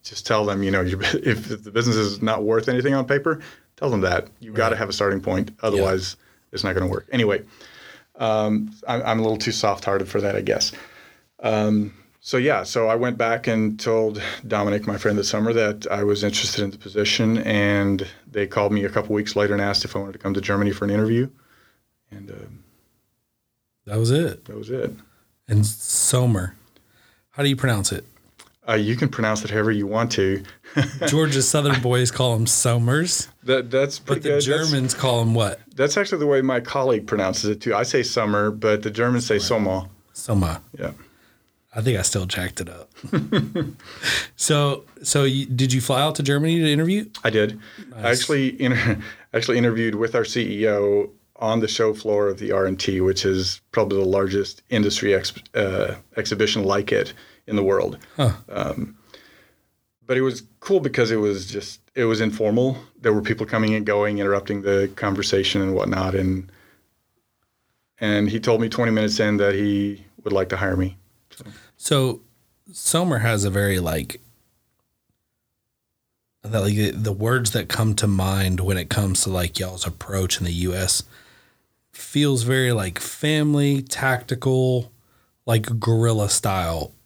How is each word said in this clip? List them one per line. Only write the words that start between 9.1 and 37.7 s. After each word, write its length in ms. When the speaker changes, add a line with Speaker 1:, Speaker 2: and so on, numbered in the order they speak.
Speaker 1:
a 40
little 140
too 160
soft-hearted 540
for 140
that, 140
I 60
guess. 300
Um, 500
so, 180
yeah, 240
so 260
I 60
went 240
back 300
and 320
told 420
Dominic, 380
my 120
friend 200
this 120
summer, 240
that 360
I 140
was 200
interested 400
in 60
the 80
position, 600
and 680
they 160
called 280
me 120
a 40
couple 260
weeks 200
later 180
and 80
asked 240
if 100
I 40
wanted 120
to 80
come 160
to 60
Germany 280
for 160
an 60
interview. 380
And, 180
uh, 60
Speaker 2:
That 100
was 140
it. 340
Speaker 1:
that 100
was 140
it. 220
Speaker 2:
And 180
Somer. 880
How 120
do 60
you 60
pronounce 360
it? 140
Speaker 1:
Uh, 60
you 220
can 140
pronounce 340
it 60
however 220
you 160
want 260
to. 300
<laughs> 320
Speaker 2:
Georgia 340
Southern 400
boys 300
call 240
'em 100
Somers. 840
Speaker 1:
That, 280
that's 280
Speaker 2:
But 60
Speaker 1:
pretty 160
Speaker 2:
the 80
Speaker 1:
good. 60
That's, 340
Speaker 2:
Germans 240
call 280
'em 120
what? 260
Speaker 1:
that's 220
actually 220
the 80
way 140
my 180
colleague 480
pronounces 420
it 120
too. 120